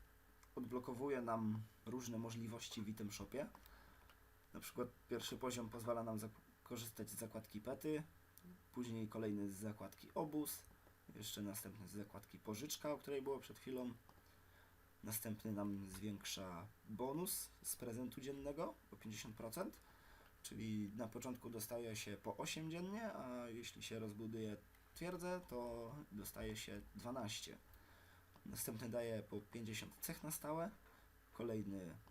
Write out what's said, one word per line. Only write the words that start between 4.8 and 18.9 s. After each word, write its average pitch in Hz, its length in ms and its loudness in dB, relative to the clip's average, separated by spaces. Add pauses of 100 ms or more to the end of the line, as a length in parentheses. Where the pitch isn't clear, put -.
pierwszy 117 300 2
poziom 120 320 2
pozwala 117 340 4
nam 110 160 4
zak-, 110 220 -4 (220)
korzystać 113 460 -2
z 104 60 -6
zakładki 107 460 -2
pety, 151 420 4 (680)
później 113 360 2
kolejny 104 420 4
z 98 80 -2
zakładki 107 560 -4
obóz, 151 520 4 (500)
jeszcze 104 260 -2
następny 101 460 -2
z 87 40 -10
zakładki 101 480 -4
pożyczka, 139 520 2
o 139 60 4
której 143 240 2
było 135 180 4
przed - 200 -10
chwilą. 127 340 2 (1080)
Następny 107 480 0
nam 101 340 4
zwiększa 95 840 -2 (220)
bonus 135 600 2 (140)
z - 120 0
prezentu 120 460 0
dziennego 139 540 0 (160)